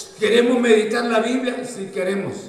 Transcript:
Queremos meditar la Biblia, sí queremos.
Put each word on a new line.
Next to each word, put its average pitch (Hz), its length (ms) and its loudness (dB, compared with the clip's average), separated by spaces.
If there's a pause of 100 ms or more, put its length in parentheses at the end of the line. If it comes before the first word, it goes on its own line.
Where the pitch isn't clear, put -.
(200)
Queremos 240 400 4
meditar 233 460 2
la 226 140 0
Biblia, 254 440 -2
sí - 300 -10
queremos. 190 400 -4 (160)